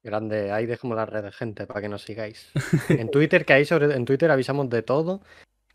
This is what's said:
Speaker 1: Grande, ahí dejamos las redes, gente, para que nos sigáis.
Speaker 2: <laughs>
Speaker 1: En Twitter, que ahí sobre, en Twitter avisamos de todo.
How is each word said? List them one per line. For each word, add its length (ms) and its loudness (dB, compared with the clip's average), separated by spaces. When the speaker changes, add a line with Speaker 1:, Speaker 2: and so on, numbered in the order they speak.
Speaker 1:
Grande, 500 -4
ahí 140 -2
dejamos 300 -6
las 140 -4
redes, 260 -8
gente, 320 -8
para 140 -8
que 80 -6
nos 140 -10
sigáis. 500 -12
Speaker 2:
<laughs> 360 -2
Speaker 1:
En 220 0
Twitter, 340 4
que 80 6
ahí 120 6
sobre, 280 2
en 120 0
Twitter 260 2
avisamos 380 0
de 120 0
todo. 400 -2